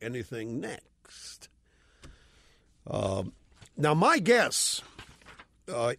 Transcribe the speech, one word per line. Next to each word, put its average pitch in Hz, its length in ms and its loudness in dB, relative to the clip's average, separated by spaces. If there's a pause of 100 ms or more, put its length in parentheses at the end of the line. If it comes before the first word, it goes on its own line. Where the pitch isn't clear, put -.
anything 117 600 -6
next. - 880 -16 (1400)
Um, 98 460 -2 (440)
now, 151 160 4
my 247 240 6
guess, 208 640 2 (880)
uh, 120 260 0